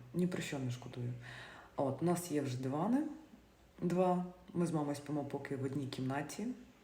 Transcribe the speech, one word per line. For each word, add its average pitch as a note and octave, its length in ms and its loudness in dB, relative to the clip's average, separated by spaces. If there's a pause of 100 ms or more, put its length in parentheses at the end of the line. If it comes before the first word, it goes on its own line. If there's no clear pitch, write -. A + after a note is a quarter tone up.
(140)
ні F3 140 4
про F3 140 0
що D3 180 -4
не B2+ 120 0
шкодую. B2 420 -4 (640)
От, C3+ 260 0
у E3 40 2
нас F3 260 2
є D3 100 2
вже B2+ 160 -2
дивани: D#3+ 460 2 (760)
два. F3+ 440 4 (280)
Ми E3+ 120 4
з D3+ 60 2
мамою C#3+ 240 2
спимо C#3+ 300 -2
поки C#3 300 -4
в B2 80 -2
одній C3+ 240 -2
кімнаті C#3+ 600 -2 (360)